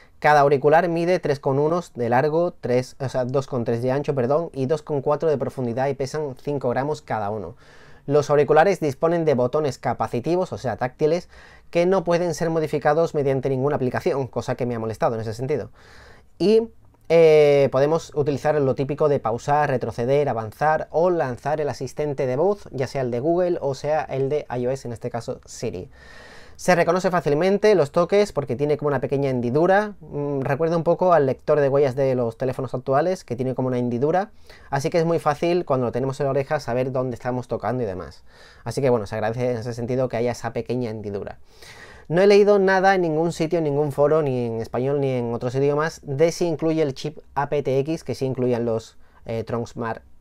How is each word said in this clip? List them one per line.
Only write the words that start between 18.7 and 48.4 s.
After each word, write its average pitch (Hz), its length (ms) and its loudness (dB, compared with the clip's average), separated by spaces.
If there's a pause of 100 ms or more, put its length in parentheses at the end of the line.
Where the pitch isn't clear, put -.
típico 143 360 0
de 135 100 2
pausar, 143 480 0
retroceder, 131 640 0
avanzar 117 600 -2
o 170 200 2
lanzar 147 500 -2
el 143 80 -2
asistente 139 580 -4
de 127 100 -2
voz, 196 340 0
ya 127 160 -4
sea 135 160 -6
el 127 80 -4
de 120 100 -4
Google 175 400 0
o 135 140 -2
sea 147 300 -2
el 135 260 -4
de 147 160 -2 (100)
I 123 120 -2
O - 20 -2
S, 135 180 -6
en 117 60 -8
este 120 160 -10
caso 120 340 -8
Siri. 95 460 -10 (640)
Se - 180 2
reconoce 175 380 2
fácilmente 180 640 2
los 147 160 2
toques 202 400 2
porque 131 240 -4
tiene 147 200 0
como 147 120 -2
una 135 100 0
pequeña 135 320 -2
hendidura. 170 720 2
Mm, 143 400 -6
recuerda 156 360 0
un 165 60 0
poco 170 300 2
al 151 120 6
lector 147 360 0
de 139 80 4
huellas 139 260 2
de 131 220 0
los 117 200 -2
teléfonos 131 380 -6
actuales, 147 480 -2
que 117 140 -8
tiene 127 180 -4
como 131 140 -2
una 127 100 -2
hendidura. 139 540 0 (360)
Así 139 220 -4
que 175 80 0
es 165 60 2
muy 165 160 0
fácil 170 440 0
cuando 127 220 0
lo 113 60 -2
tenemos 131 260 -4
en 147 60 -2
la 135 60 0
oreja 139 280 -2
saber 131 320 -4
dónde 127 240 -4
estamos 123 320 -6
tocando 117 380 -4
y - 20 -4
demás. 90 380 -10 (400)
Así 120 180 -6
que 135 80 2
bueno, 110 160 0
se - 80 -8
agradece 117 380 -2
en 117 60 -4
ese 117 140 -8
sentido 123 360 -2
que 117 80 -6
haya 120 160 0
esa 117 200 -8
pequeña 120 380 -4
hendidura. 104 480 -10 (680)
No 170 140 2
he 202 40 6
leído 202 320 8
nada 190 380 4
en 180 60 0
ningún 165 280 0
sitio, 165 280 -2
en 160 60 0
ningún 143 280 0
foro, 147 300 4
ni 127 240 -2
en 113 140 -4
español 131 400 -2
ni 135 120 0
en 120 220 -2
otros 120 200 -4
idiomas, 147 480 0
de 151 300 2
si - 120 -2
incluye 160 380 0
el 139 120 -2
chip - 240 -10 (180)
A 139 140 -2
P 147 120 0
T 135 160 0
X, 156 240 -2
que 120 140 -6
sí 135 100 -4
incluían 123 380 0